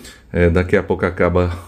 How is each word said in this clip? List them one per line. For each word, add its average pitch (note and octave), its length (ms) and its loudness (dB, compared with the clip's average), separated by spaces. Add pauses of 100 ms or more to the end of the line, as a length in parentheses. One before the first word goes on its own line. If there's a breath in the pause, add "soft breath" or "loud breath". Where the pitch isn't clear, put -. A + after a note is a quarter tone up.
(320 loud breath)
É, F2 160 4
daqui F2+ 280 0
a F2+ 60 2
pouco F#2 220 -4
acaba F2 460 0 (180 loud breath)